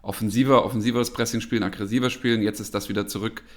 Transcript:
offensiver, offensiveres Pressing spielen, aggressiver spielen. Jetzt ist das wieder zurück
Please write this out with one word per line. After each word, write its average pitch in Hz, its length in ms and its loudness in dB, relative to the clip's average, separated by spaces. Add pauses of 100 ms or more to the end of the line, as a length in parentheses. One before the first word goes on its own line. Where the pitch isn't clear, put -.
offensiver, 113 640 4
offensiveres 117 460 0
Pressing 113 280 -2
spielen, 113 240 -2
aggressiver 107 460 -2
spielen. 117 320 0
Jetzt 104 180 0
ist 104 160 -6
das 104 140 -4
wieder 101 180 0
zurück 107 360 -6 (140)